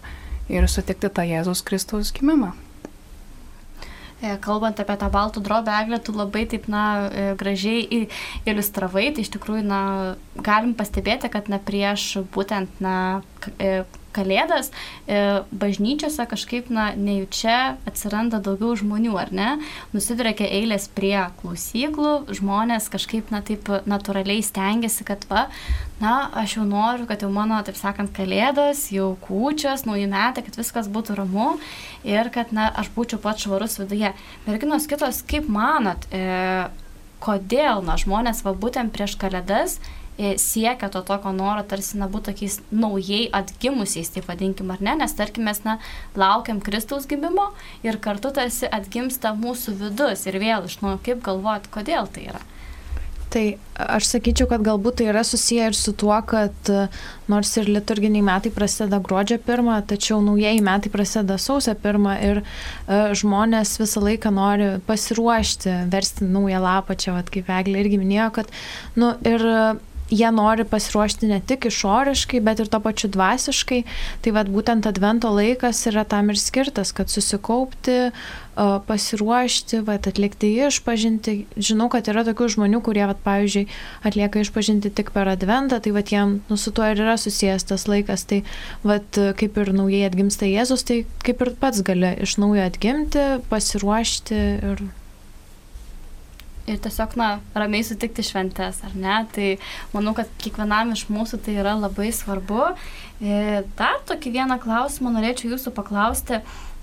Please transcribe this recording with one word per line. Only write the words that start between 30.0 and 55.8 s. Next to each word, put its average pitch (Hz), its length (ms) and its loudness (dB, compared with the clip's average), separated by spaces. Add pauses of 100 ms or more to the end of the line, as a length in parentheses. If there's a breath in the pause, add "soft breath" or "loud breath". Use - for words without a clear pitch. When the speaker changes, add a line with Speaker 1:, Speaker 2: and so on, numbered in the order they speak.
Speaker 2:
metai, 220 400 0
kad - 80 -14
viskas 233 320 -4
būtų 208 320 -4
ramu 202 380 0 (480 loud breath)
ir 220 260 2
kad, 233 240 -2
na, 214 160 4
aš 214 240 -4
būčiau 233 260 -2
pats 214 240 -4
švarus 208 360 -2
viduje. 202 320 0 (320 loud breath)
Merginos 294 420 0
kitos, 285 400 -2
kaip 302 240 -2
manot, 220 600 0
e, 185 580 -2 (540)
kodėl, 208 600 2
na, 165 160 2
žmonės 220 460 0
va 196 80 0
būtent 226 420 -2
prieš 202 240 -4
Kalėdas, 196 600 0 (380 loud breath)
e, 202 200 0
siekia 220 540 0
to 185 100 -4
tokio 196 340 -2
noro 202 280 0
tarsi, 202 340 -6
na, 196 140 -2
būt 208 180 -4
tokiais 196 300 -6 (120)
naujai 208 600 0
atgimusiais, 196 800 -2
taip 185 160 -6
vadinkim, 190 420 -4
ar 185 100 -6
ne? 226 200 0
Nes 233 140 -2
tarkim, 214 340 -2
mes, 208 160 -4
na, 220 140 0 (360 loud breath)
laukiam 202 460 4
Kristaus 233 480 -4
gimimo 349 420 0 (320 loud breath)
ir 220 160 0
kartu 208 320 -4
tarsi 247 380 -2
atgimsta 226 640 -4
mūsų 226 460 -4
vidus 208 460 -2
ir 190 120 -2
vėl 208 300 0
iš - 140 -10
naujo, 190 200 -2
kaip 240 220 -2
galvojat, 202 460 -2
kodėl 220 400 -2
tai - 220 -12
yra? - 100 -12 (920 loud breath)
Speaker 3:
Tai 214 220 2 (180)
aš - 320 0
sakyčiau, 240 400 4
kad 233 160 2
galbūt 220 380 2
tai 220 80 4
yra 208 180 4
susiję 233 400 2
ir 208 80 0
su - 160 0